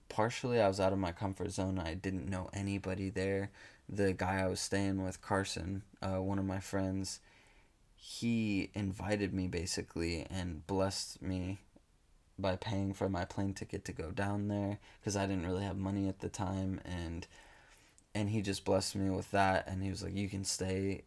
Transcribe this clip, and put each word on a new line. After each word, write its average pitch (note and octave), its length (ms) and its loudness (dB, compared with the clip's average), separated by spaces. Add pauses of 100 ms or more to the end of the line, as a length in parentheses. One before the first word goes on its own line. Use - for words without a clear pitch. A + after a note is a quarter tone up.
partially A#2+ 500 2
I G#2 80 8
was G2 120 4
out F#2+ 140 6
of G2 60 2
my F#2 120 0
comfort F#2+ 400 -4
zone. F#2+ 280 0
I E2 140 -2
didn't F#2+ 360 -2
know F#2 240 -2
anybody G2 560 0
there. G2 420 0 (360)
The G2 260 4
guy F#2+ 280 2
I F#2 60 4
was F2+ 120 0
staying G2 440 0
with, F#2 180 -4
Carson, F#2+ 640 0 (180)
uh, F#2+ 200 0
one G2 180 0
of F#2+ 60 0
my F#2+ 140 0
friends, F#2+ 640 -2 (720)
he A2 800 0
invited G2+ 600 0
me F#2 140 2
basically E2+ 800 -2
and F2+ 380 -4
blessed G2 540 0
me F#2 380 -2 (800)
by F#2+ 200 0
paying G2 360 -2
for G2 140 0
my F2+ 160 0
plane G2 300 -2
ticket - 320 -8
to - 80 -6
go E2+ 180 -6
down G2+ 380 0
there, G2+ 300 0 (240)
'cause G2 120 0
I G2 100 2
didn't F#2+ 200 0
really F#2 180 0
have F#2+ 140 -2
money G2 320 0
at F#2+ 100 -4
the F#2 80 -4
time, F#2+ 560 -2
and, E2+ 420 -4 (880)
and G#2 160 0
he G#2+ 120 2
just F#2+ 240 -2
blessed G2 320 2
me F#2+ 120 2
with F#2+ 220 -2
that, F#2+ 360 6
and F#2+ 140 -2
he G2 80 0
was F#2 140 -4
like, F#2 120 -4
"You G2+ 140 0
can G2 140 -2
stay F#2+ 640 0